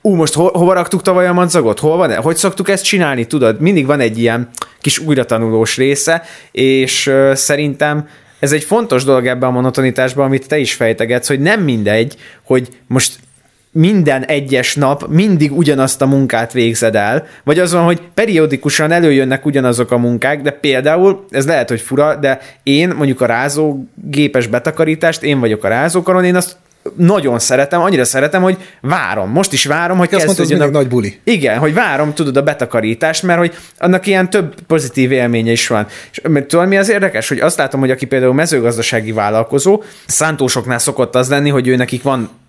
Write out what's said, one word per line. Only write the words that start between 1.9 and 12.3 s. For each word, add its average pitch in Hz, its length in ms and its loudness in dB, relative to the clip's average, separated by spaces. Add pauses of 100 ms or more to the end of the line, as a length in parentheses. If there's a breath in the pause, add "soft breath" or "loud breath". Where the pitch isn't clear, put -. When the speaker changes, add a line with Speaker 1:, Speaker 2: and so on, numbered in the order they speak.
Speaker 1:
van? 160 180 0
Hogy 160 220 -2
szoktuk 185 320 -2
ezt 190 160 -2
csinálni? 143 420 -2
Tudod, 117 340 0
mindig 160 260 2
van 143 140 0
egy 113 180 -2
ilyen 117 300 0 (320 loud breath)
kis - 180 -4
újratanulós 113 800 0
része, 143 460 0 (300 loud breath)
és, 131 540 0
ö, 135 280 4
szerintem 147 760 -2 (300 loud breath)
ez 139 140 -2
egy 151 120 -2
fontos 147 400 0
dolog 127 220 2
ebben 127 220 -2
a 127 40 0
monotonitásban, 127 760 0
amit 135 220 -2
te 151 100 0
is 131 160 -2
fejtegetsz, 117 540 -2
hogy 135 120 0
nem 202 200 0
mindegy, 117 560 0 (280 loud breath)